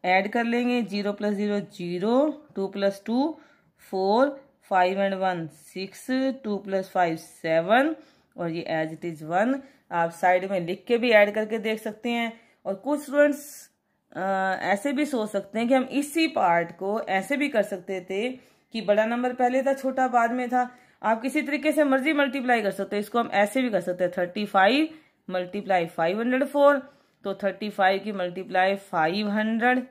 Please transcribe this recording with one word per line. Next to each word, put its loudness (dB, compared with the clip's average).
ऐड 2
कर 0
लेंगे, 0
ज़ीरो -4
प्लस -2
ज़ीरो 0
ज़ीरो, -2
टू -4
प्लस -2
टू 0
फ़ोर, 4
फ़ाइव 2
and 0
वन -2
सिक्स, -12
टू -2
प्लस -2
फ़ाइव 2
सेवन, 0
और -4
ये -6
as -2
it -12
is -8
वन। 0
आप 0
साइड 2
में 0
लिख -6
के 2
भी 2
ऐड 8
करके -2
देख -4
सकते -8
हैं। -2
और -4
कुछ -4
स्टूडेंट्स, 0
अ, -10
ऐसे 0
भी 0
सोच -2
सकते -4
हैं 0
कि 4
हम 4
इसी 0
पार्ट 2
को -4
ऐसे -2
भी -2
कर 2
सकते -6
थे -4
कि -4
बड़ा 4
नंबर -2
पहले 2
था, 2
छोटा -2
बाद 2
में -4
था। 0
आप 0
किसी -2
तरीके -2
से 4
मर्जी 2
मल्टीप्लाई 0
कर 0
सकते -6
हैं। -2
इसको -2
हम -2
ऐसे 2
भी 0
कर 0
सकते -4
हैं, 0
थर्टी -4
फ़ाइव 4
मल्टीप्लाई -2
फ़ाइव -2
हंड्रेड 0
फ़ोर, 4
तो -6
थर्टी -4
फ़ाइव 2
की -8
मल्टीप्लाई 0
फ़ाइव 0
हंड्रेड 0